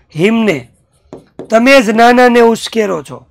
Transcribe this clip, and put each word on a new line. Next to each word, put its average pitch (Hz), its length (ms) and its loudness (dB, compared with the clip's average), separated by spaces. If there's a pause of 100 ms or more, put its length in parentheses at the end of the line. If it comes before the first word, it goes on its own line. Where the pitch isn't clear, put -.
(160)
હિમને. 196 520 -2 (840)
તમે 254 320 4
જ 202 80 -4
નાનાને 240 500 2
ઉશ્કેરો 214 640 -2
છો. 127 280 -20